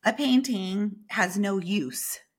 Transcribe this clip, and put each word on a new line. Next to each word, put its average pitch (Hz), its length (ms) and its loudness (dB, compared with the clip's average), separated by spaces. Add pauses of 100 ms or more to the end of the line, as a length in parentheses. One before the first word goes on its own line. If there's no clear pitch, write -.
A 226 100 2
painting 208 840 0 (120)
has 185 280 0
no 196 220 0
use 170 600 -4 (200)